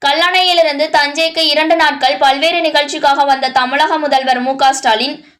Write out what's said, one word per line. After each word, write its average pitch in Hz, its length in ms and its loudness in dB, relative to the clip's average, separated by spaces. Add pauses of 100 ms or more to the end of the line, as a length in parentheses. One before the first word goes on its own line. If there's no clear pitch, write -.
கல்லணையிலிருந்து 330 880 0
தஞ்சைக்கு 320 560 -2
இரண்டு 311 300 0
நாட்கள் 285 420 0
பல்வேறு 302 420 0
நிகழ்ச்சிக்காக 294 640 0
வந்த 269 260 0
தமிழக 277 480 0
முதல்வர் 262 420 0
மு 262 160 -2
க 269 160 2
ஸ்டாலின் 254 440 -2 (240)